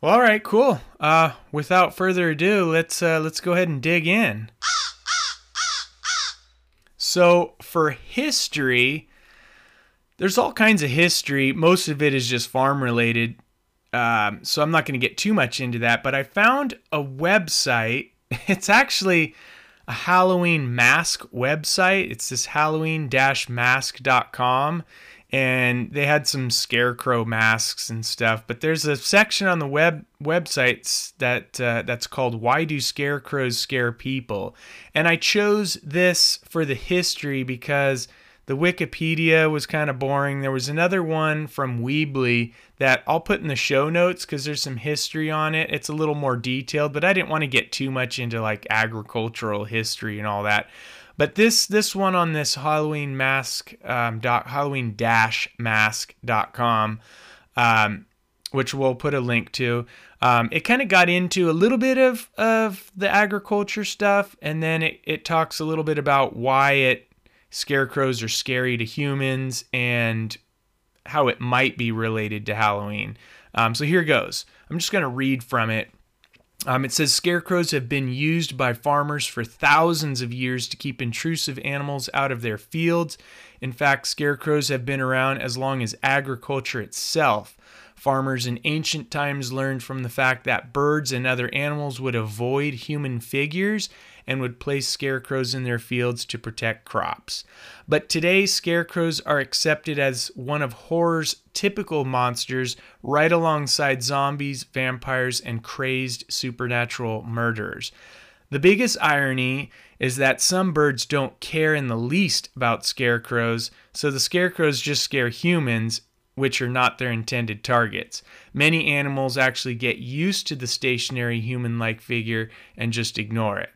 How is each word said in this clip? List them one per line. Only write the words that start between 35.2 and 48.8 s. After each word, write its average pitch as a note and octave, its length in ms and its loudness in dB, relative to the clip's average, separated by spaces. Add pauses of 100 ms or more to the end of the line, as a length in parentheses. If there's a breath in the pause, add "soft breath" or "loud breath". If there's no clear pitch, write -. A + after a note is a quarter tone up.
this F3 600 2
for E3 180 -2
the C#3 120 -2
history D3 680 -2
because C3+ 640 0 (380 soft breath)
the C3+ 100 -2
Wikipedia D#3+ 960 2
was D3+ 140 -2
kinda D3+ 260 -2
boring. C#3 480 0
There C3+ 100 -2
was C3 200 -2
another E3+ 340 0
one D#3 440 0
from B2+ 360 -4
Weebly C3 680 0 (240 loud breath)
that C3 280 4
I'll D#3+ 140 2
put F#3+ 220 -2
in D#3+ 80 -4
the C3+ 80 -2
show C#3+ 320 2
notes F3 360 0
'cause C#3+ 200 -8
there's D3 160 -6
some C3 160 -6
history D3+ 520 -4
on D#3 240 -2
it. D#3+ 160 0
It's - 200 -6
a D3+ 40 -6
little D3+ 220 -2
more C3+ 220 -2
detailed, C3+ 560 -2
but D3 100 -4
I F#3 80 4
didn't F#3+ 160 0
wanna D#3 200 -2
get B2+ 260 0
too C3+ 180 -4
much B2+ 260 -4
into, A#2 220 -4
like, G#2+ 300 -4
agricultural A2 960 -2